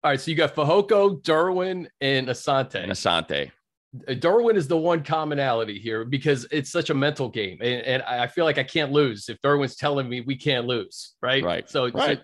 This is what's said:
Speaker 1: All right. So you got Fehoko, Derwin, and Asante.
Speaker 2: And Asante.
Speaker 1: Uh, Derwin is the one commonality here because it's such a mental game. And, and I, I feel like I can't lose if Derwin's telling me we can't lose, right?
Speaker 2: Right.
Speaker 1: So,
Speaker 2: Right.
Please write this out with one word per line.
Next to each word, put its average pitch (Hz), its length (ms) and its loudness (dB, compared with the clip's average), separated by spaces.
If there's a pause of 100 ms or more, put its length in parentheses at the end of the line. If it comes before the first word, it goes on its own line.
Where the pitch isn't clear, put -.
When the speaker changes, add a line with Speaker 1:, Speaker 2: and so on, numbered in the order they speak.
Speaker 1:
All 147 60 4
right. 135 100 0
So 165 100 -6
you 156 60 0
got 156 180 2
Fehoko, 202 680 4
Derwin, 180 640 0 (160)
and 135 260 2
Asante. 135 540 0
Speaker 2:
And 95 100 -4
Asante. 82 600 0 (540)
Speaker 1:
Uh, 131 60 -4
Derwin 214 440 4
is 151 120 0
the 165 80 2
one 165 260 2
commonality 139 760 -2
here 110 260 -6
because 139 460 0
it's 147 200 -4
such 170 200 -2
a 151 40 2
mental 139 360 0
game. 98 320 -6
And, 123 240 -2
and 131 160 -2
I, 123 220 -2
I - 20 -2
feel 170 180 -2
like 147 140 2
I 135 60 -2
can't 143 280 -2
lose 131 380 2
if 110 100 -12
Derwin's 139 360 2
telling 139 340 -2
me 123 100 -6
we 131 160 -6
can't 127 300 -2
lose, - 560 -6
right? 131 200 2
Speaker 2:
Right. - 280 -4
Speaker 1:
So, 127 200 0
Speaker 2:
Right. 139 340 -2